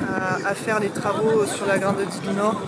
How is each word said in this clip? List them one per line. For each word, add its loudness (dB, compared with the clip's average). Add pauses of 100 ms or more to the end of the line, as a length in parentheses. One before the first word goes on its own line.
(120)
à, -2
à 0
faire 0
les 0
travaux 2
sur -4
la 4
Grande 2
Digue -2
Nord. 2